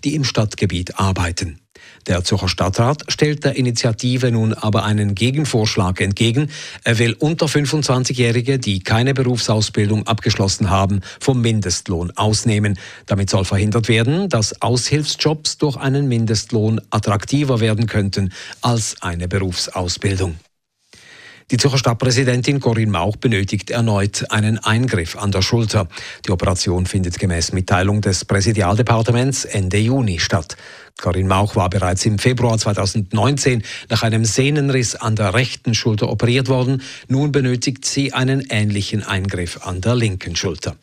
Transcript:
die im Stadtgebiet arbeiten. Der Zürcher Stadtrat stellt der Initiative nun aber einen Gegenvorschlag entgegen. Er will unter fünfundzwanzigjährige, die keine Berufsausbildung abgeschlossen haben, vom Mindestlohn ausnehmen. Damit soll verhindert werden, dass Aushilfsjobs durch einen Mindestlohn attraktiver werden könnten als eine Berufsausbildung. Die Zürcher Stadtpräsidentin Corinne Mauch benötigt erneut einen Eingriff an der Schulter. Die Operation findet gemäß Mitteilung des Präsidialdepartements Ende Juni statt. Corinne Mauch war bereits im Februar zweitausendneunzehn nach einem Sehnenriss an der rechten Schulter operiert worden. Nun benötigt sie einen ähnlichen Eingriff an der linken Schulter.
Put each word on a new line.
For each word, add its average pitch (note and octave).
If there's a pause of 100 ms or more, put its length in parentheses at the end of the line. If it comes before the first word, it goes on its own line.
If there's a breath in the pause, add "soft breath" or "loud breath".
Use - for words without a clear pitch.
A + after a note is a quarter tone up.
die D3
im D#3
Stadtgebiet G2+
arbeiten. F2+ (460 loud breath)
Der F2+
Zürcher G2
Stadtrat G2+
stellt D3+
der C#3
Initiative B2
nun A2
aber G#2+
einen G#2
Gegenvorschlag A2+
entgegen. A2+ (320 loud breath)
Er A2+
will A#2
unter D#3+
fünfundzwanzigjährige, B2+
die G2+
keine A#2+
Berufsausbildung A2
abgeschlossen G2+
haben, G2 (200 loud breath)
vom C3
Mindestlohn F2+
ausnehmen. G#2 (280 loud breath)
Damit G2
soll F#2+
verhindert G#2
werden, C#3
dass A2+
Aushilfsjobs D3
durch D3
einen C#3
Mindestlohn A2 (100)
attraktiver A2+
werden A2
könnten G2 (300 loud breath)
als A#2
eine F2
Berufsausbildung. F#2 (1120 loud breath)
Die B2+
Zürcher C3+
Stadtpräsidentin B2+
Corinne A2
Mauch F#2
benötigt G2
erneut G#2
einen G#2+
Eingriff G#2+
an G2
der F#2+
Schulter. G#2 (360 loud breath)
Die -
Operation F#2
findet F2+
gemäß F2
Mitteilung F#2+
des G2
Präsidialdepartements A2
Ende G2
Juni A2
statt. - (400 loud breath)
Corinne F2+
Mauch F#2+
war F#2+
bereits F#2
im G#2+
Februar A#2+
zweitausendneunzehn A2 (240 loud breath)
nach A2
einem A2+
Sehnenriss C3+
an A2
der G#2
rechten A#2+
Schulter G#2+
operiert A#2+
worden. C3 (260 loud breath)
Nun C#3
benötigt B2+
sie C#3
einen C3
ähnlichen G#2
Eingriff F#2
an F2+
der A2+
linken F#2+
Schulter. E2